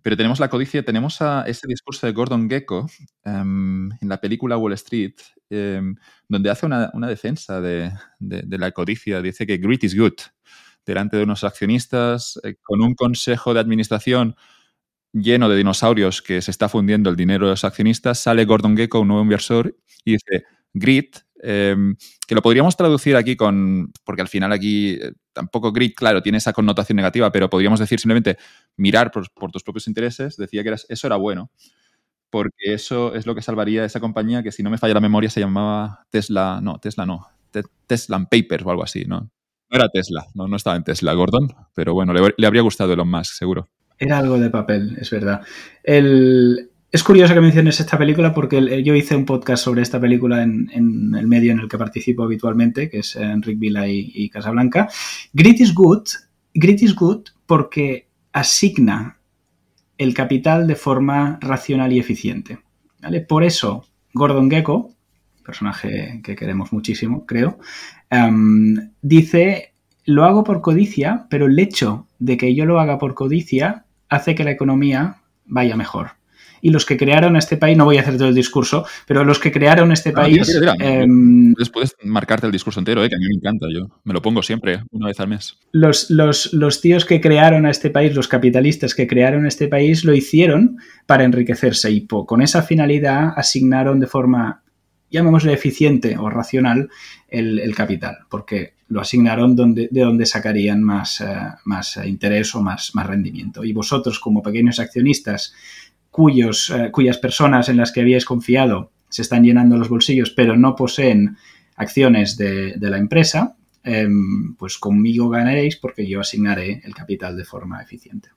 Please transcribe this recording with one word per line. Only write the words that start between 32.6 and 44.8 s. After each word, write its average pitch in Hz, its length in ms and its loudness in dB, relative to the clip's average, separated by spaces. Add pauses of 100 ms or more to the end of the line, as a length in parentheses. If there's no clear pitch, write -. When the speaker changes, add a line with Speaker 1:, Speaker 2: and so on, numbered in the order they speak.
Speaker 1:
eso 120 400 -6
es 110 120 -10
lo 117 100 -6
que 110 60 -12
salvaría 110 420 -4
a - 20 -4
esa 110 140 -10
compañía 113 440 -4
que, 107 80 -10
si - 120 -10
no 101 60 -6
me 110 80 -4
falla 110 180 0
la 104 60 2
memoria, 107 280 0
se 110 100 -4
llamaba 104 720 -6
Tesla, 98 540 -4
no, 95 160 -10
Tesla 104 260 -10
no, 92 220 -10 (240)
Te-, 104 120 -8 (220)
Tesla 117 300 -4
and 95 140 -4
Papers 90 360 0
o 92 60 -4
algo 87 120 -4
así, - 220 -10
¿no? 92 240 -10 (400)
No 123 80 -2
era 120 120 4
Tesla, 87 440 -6
no, 95 140 -10
no 101 80 -4
estaba 92 220 -4
en 85 60 -6
Tesla, 78 300 -4
Gordon, 98 400 0 (220)
pero 82 180 -4
bueno, 90 200 -2
le, 95 220 4
le 110 120 2
habría 107 140 2
gustado 98 320 0
Elon 87 160 -2
Musk, 85 240 -6
seguro. 90 360 -6 (300)
Speaker 2:
Era 143 180 -2
algo 131 220 0
de 117 100 0
papel, 104 500 -4